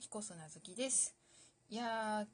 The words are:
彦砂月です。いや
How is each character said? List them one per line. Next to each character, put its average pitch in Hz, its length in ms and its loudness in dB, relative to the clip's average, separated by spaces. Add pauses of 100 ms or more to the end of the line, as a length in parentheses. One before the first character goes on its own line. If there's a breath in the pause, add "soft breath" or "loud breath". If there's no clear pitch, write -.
彦 - 200 -6
砂 170 280 -8
月 170 260 -14
で 254 160 0
す。 - 240 4 (560 soft breath)
い 214 60 -4
や 220 580 2